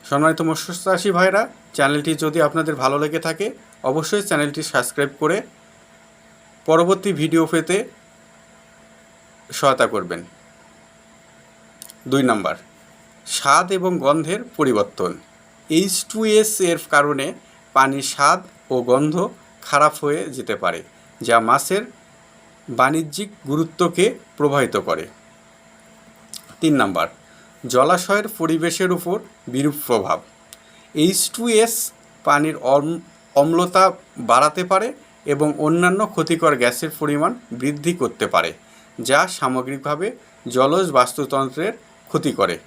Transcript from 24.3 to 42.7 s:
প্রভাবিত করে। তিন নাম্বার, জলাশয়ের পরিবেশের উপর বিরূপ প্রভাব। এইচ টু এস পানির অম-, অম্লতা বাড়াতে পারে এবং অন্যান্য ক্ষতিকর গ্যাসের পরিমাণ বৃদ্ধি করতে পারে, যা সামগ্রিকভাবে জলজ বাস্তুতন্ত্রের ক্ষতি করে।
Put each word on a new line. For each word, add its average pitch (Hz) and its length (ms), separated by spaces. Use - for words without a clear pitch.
প্রভাবিত 139 380
করে। 80 180
তিন 156 220
নাম্বার, 90 260
জলাশয়ের 175 640
পরিবেশের 165 520
উপর 175 260
বিরূপ 143 320
প্রভাব। 101 340
এইচ 175 240
টু 233 100
এস 226 100
পানির 147 320
অম-, 147 280
অম্লতা 170 480
বাড়াতে 147 420
পারে 196 160
এবং 143 220
অন্যান্য 180 360
ক্ষতিকর 165 480
গ্যাসের 120 380
পরিমাণ 147 320
বৃদ্ধি 147 420
করতে 113 320
পারে, 85 180
যা 131 200
সামগ্রিকভাবে 139 720
জলজ 139 460
বাস্তুতন্ত্রের 135 840
ক্ষতি 147 300
করে। 92 160